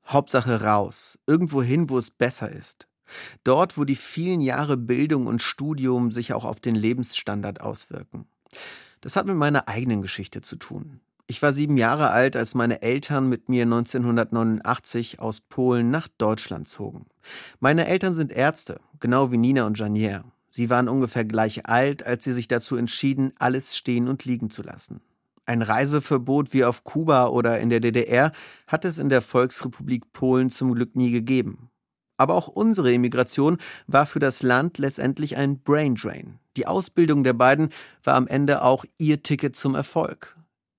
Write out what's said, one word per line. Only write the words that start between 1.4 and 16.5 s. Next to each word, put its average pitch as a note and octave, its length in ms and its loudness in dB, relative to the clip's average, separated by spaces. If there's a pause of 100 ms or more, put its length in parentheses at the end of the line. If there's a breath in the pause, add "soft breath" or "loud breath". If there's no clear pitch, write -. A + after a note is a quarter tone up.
hin, C3+ 300 0
wo B2+ 80 0
es A#2 100 -2
besser - 420 -2
ist. - 360 -18 (560 loud breath)
Dort, D3+ 340 2
wo D3 60 0
die C#3 120 0
vielen E3+ 460 -2
Jahre C#3 340 0
Bildung B2+ 520 0
und A#2 160 -2
Studium C3 680 -2
sich A#2+ 220 -6
auch A2+ 120 -4
auf - 140 -8
den A#2+ 140 -2
Lebensstandard G#2+ 880 -4
auswirken. - 640 -12 (760 loud breath)
Das - 140 -8
hat F#3+ 120 0
mit G3 80 0
meiner D3 320 2
eigenen A2+ 340 -2
Geschichte G2 400 -10
zu - 140 -12
tun. A2+ 440 -14 (280)
Ich - 160 -10
war C#3+ 100 4
sieben D3 240 2
Jahre B2 320 4
alt, B2+ 260 4
als A#2 200 -4
meine A#2+ 260 0
Eltern C3+ 480 0
mit B2 200 -4
mir B2 180 2
neunzehnhundertneunundachtzig A#2 1500 0
aus A2+ 220 -8
Polen B2 500 0
nach D#3+ 160 -4
Deutschland G#2+ 600 -4